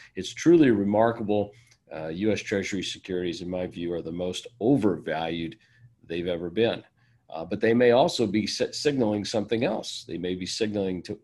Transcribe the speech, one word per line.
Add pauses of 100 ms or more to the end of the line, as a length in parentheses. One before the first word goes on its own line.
(140)
It's
truly
remarkable. (420)
Uh,
U
S
Treasury
securities,
in
my
view,
are
the
most (140)
overvalued (480)
they've
ever
been. (440)
Uh,
but
they
may
also
be
si-,
signaling
something
else.
They
may
be
signaling
to,